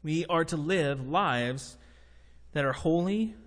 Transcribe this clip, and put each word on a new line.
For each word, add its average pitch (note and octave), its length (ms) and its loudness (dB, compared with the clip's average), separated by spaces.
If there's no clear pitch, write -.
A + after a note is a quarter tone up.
We D#3+ 240 -2
are E3 180 2
to E3 140 -4
live C#3+ 480 0
lives C3+ 680 0
that C#3+ 120 0
are C3+ 80 0
holy F#3 640 0